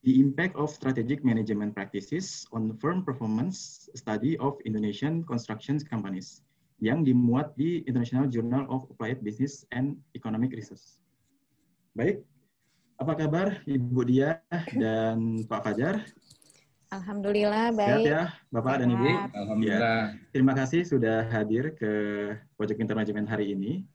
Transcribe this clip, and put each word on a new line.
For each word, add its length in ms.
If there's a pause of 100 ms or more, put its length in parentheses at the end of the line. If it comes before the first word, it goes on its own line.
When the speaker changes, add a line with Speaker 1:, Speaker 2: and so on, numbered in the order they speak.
Speaker 1:
The 160
Impact 400
of 120
Strategic 520
Management 560
Practices 720
on 280
Firm 280
Performance, 880
Study 440
of 280
Indonesian 560
Construction 600
Companies, 600 (400)
yang 240
dimuat 480
di 320
International 400
Journal 400
of 240
Applied 320
Business 480
and 240 (240)
Economic 340
Research. 460 (960)
Baik, 320 (720)
apa 160
kabar 320 (180)
Ibu 400
Diah 380 (320)
dan 720
Pak 180
Fajar? 380 (880)
Speaker 2:
Alhamdulillah, 800
Speaker 1:
Sehat 60
Speaker 2:
baik. 260
Speaker 1:
ya, 180 (300)
Bapak 320
dan 80
Ibu? 140
Speaker 2:
Sehat. 260
Speaker 3:
Alhamdulillah. 680 (120)
Speaker 1:
Ya, 160
terima 240
kasih 320
sudah 460
hadir 420
ke 200 (680)
Pojok 160
Pintar 220
Manajemen 260
hari 320
ini. 380